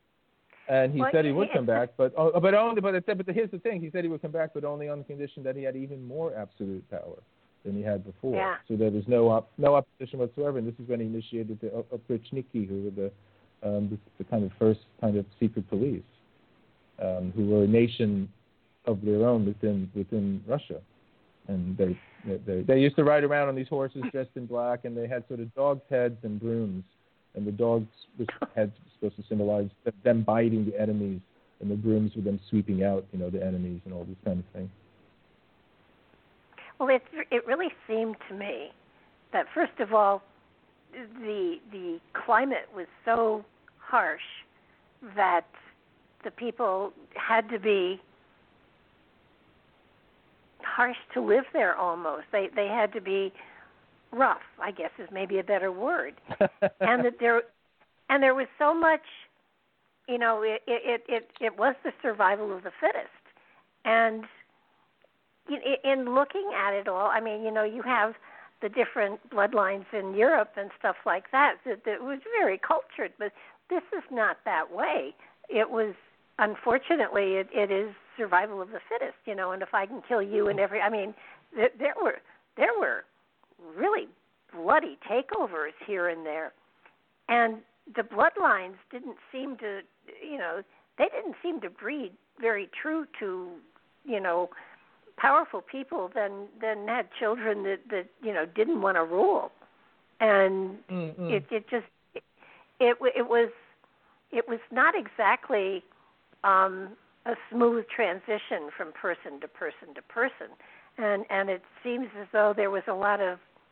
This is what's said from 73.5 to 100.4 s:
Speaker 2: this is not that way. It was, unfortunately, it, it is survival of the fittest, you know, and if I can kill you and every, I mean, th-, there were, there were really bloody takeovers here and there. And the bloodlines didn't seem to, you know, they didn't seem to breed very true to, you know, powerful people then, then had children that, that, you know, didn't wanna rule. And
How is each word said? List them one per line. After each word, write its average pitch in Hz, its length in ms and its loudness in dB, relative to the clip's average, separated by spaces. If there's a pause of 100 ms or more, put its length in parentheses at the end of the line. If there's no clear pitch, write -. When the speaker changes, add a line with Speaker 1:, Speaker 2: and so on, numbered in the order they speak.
Speaker 2:
this 359 140 -2 (120)
is 330 160 -6
not 214 340 0
that 160 260 -2
way. 208 420 -2 (360)
It 220 200 2
was, 220 240 -2 (460)
unfortunately, 214 960 0
it, 190 160 -2
it 202 200 0
is 202 220 -2 (240)
survival 196 440 0
of 185 80 -10
the 220 100 -12 (100)
fittest, - 360 -6
you 214 100 -6
know, 185 160 -4
and 190 100 -6
if 180 120 -8
I 202 120 2
can 214 220 -12
kill 233 140 2
you 202 280 0
and 196 100 -2
every, 202 220 0
I 202 80 2
mean, 214 240 -4 (420)
th-, 233 240 2
there 285 220 0
were, 320 160 0 (400)
there 254 220 2
were 123 240 -2 (720)
really 349 300 0 (460)
bloody 180 440 0 (120)
takeovers 208 640 -4 (120)
here 180 240 -2
and 165 160 -8
there. 156 280 -8 (760)
And 233 280 2 (380)
the 240 80 -2
bloodlines 220 720 2 (160)
didn't 247 260 -14 (140)
seem 269 260 -8
to, 202 240 -8 (420)
you 302 140 -12
know, 175 240 -6 (360)
they 294 160 4
didn't 403 300 -8
seem 330 180 -6
to 196 80 -10
breed 226 420 -8 (280)
very 208 300 -2 (100)
true 311 260 -4 (140)
to, 185 300 -8 (560)
you 226 140 -4
know, 175 300 0 (680)
powerful 269 440 4
people 269 520 -8
then, 202 340 -4 (140)
then 214 260 -4
had 226 200 -2 (100)
children 220 460 -2
that, 196 160 -2 (100)
that, 196 160 -4 (160)
you 220 120 -4
know, 160 120 -2
didn't 214 360 0
wanna 185 220 2
rule. 196 480 2 (680)
And 190 580 4 (140)